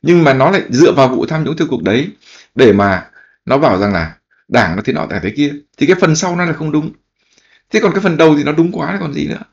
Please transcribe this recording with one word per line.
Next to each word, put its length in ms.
nhưng 220
mà 80
nó 180
lại 200
dựa 220
vào 160
vụ 180
tham 180
nhũng 120
tiêu 140
cực 120
đấy 280
để 180
mà 380
nó 140
bảo 200
rằng 140
là 240
Đảng 280
nó 80
thế 80
nọ, 140
Đảng 160
thế 140
kia, 160
thì 100
cái 140
phần 160
sau 200
nó 80
là 80
không 200
đúng. 200
Thế 100
còn 120
cái 80
phần 160
đầu 200
thì 80
nó 80
đúng 200
quá 200
thì 80
còn 120
gì 140
nữa. 160